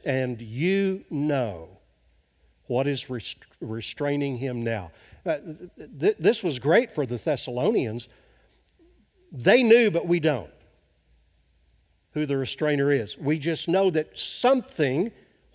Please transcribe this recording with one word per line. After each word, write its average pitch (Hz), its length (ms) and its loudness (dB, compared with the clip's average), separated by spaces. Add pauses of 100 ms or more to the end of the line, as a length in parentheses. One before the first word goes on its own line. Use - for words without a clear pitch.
"And 131 340 -2
you 190 680 -2
know 127 600 -2 (1000)
what 127 200 0
is 135 220 -4
rest-, - 280 -8 (240)
restraining 139 760 -4
him 123 240 -4
now." 107 300 -4 (340)
Uh, 156 120 -2 (400)
th-, 151 120 -18 (100)
th-, - 200 2
this 208 240 2
was 139 160 -2
great 185 320 2
for 139 160 -4
the 120 100 -6
Thessalonians. 131 880 -2 (1200)
They 180 320 4
knew, 226 260 8
but 160 180 0
we 175 120 2
don't, 139 320 0 (1600)
who 151 160 -4
the 135 100 0
restrainer 143 540 0
is. 113 260 0
We 156 220 -2
just 156 280 -4
know 190 220 2
that 156 280 -2
something, 208 960 0 (440)